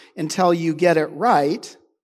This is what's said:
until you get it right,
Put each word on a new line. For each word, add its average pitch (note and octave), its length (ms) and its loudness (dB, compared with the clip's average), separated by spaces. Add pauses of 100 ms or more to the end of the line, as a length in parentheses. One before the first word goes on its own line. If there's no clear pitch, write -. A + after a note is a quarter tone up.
(160)
until F3 380 0
you E3 180 -2
get E3 240 2
it D3+ 120 -2
right, D#3+ 680 -2 (280)